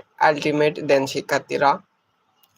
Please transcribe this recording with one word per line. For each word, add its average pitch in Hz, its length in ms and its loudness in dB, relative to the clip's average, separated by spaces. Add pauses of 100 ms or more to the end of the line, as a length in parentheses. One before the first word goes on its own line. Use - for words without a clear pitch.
(180)
আলটিমেট 151 560 0 (120)
দেন 139 200 4
শিক্ষার্থীরা। 139 640 -2 (880)